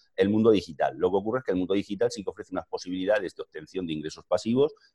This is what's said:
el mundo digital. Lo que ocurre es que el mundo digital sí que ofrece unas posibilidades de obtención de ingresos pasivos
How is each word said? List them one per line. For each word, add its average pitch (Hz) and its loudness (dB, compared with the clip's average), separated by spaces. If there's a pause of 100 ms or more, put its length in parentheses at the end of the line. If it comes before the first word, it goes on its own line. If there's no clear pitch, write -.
(160)
el 95 4
mundo 110 6
digital. 73 0
Lo 90 2
que 98 4
ocurre 110 -2
es 127 -10
que - -4
el 92 0
mundo 92 0
digital 101 -2
sí 101 -10
que 92 -10
ofrece 95 -12
unas 92 -4
posibilidades 92 -2
de 80 -10
obtención 82 -10
de 80 -4
ingresos 78 -8
pasivos 120 2 (220)